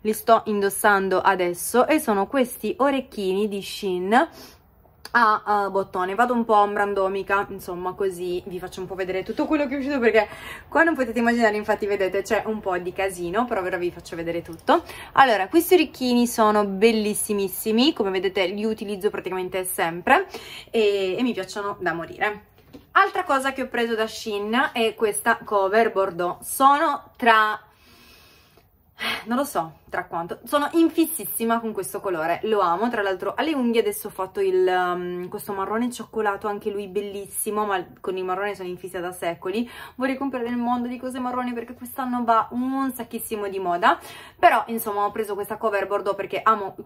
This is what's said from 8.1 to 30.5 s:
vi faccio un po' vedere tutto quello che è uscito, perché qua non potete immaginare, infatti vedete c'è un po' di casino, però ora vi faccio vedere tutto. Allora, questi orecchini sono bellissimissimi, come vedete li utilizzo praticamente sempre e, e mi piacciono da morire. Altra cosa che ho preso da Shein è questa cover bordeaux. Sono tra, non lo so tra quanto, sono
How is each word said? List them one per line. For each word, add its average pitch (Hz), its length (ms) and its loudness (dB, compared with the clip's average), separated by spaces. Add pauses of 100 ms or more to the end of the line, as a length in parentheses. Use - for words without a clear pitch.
vi 185 120 -10
faccio 180 220 -12
un 180 80 -8
po' 190 80 -10
vedere 185 260 -4
tutto 220 240 -4
quello 294 220 0
che 269 80 -4
è - 20 -4
uscito, 277 220 -2
perché 214 260 4 (420)
qua 294 140 4
non 330 140 4
potete 240 240 -2
immaginare, 233 360 4
infatti 208 300 -2
vedete 196 360 0
c'è 208 240 0
un 214 120 -4
po' 185 200 -4
di 180 140 -6
casino, 190 520 -2
però 233 180 -2
ora 185 140 -4
vi 175 160 -2
faccio 170 240 -14
vedere 165 260 -4
tutto. 214 400 2 (300)
Allora, 214 340 6
questi 330 280 4
orecchini 247 520 4
sono 214 380 4
bellissimissimi, 214 1300 2
come 196 180 0
vedete 190 360 0
li 202 180 -4
utilizzo 208 440 -4
praticamente 185 560 -4
sempre 185 600 0 (420)
e, 202 480 2
e 233 60 -2
mi 247 100 0
piacciono 196 460 -6
da 175 140 -2
morire. 170 540 -6 (460)
Altra 381 300 2
cosa 269 300 0
che 269 100 -6
ho 240 60 -4
preso 233 260 -2
da 220 140 0
Shein 220 640 -2
è 220 240 0
questa 220 480 0
cover 208 480 2
bordeaux. 180 520 -2
Sono 285 720 2
tra, 220 400 6 (1700)
non 233 140 -4
lo 285 60 0
so 165 340 -6 (100)
tra 185 160 -6
quanto, 170 400 -6
sono 294 280 0